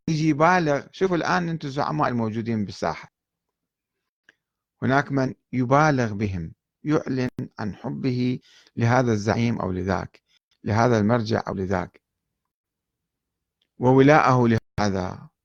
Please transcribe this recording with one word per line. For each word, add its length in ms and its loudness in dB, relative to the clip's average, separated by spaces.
يجي 200 0
يبالغ". 640 2
شوفوا 240 -2
الآن 340 -2
أنتم 180 -8
الزعماء 400 -2
الموجودين 580 -2
بالساحة، 440 -6
هناك 280 0
من 220 -2
يبالغ 600 2
بهم، 400 -6
يعلن 460 -2
عن 160 -8
حبه 640 -4
لهذا 360 2
الزعيم 480 0
أو 120 -4
لذاك، 500 -4
لهذا 360 2
المرجع 480 0
أو 60 -6
لذاك، 480 -6
وولاءه 680 6
لهذا، 840 -2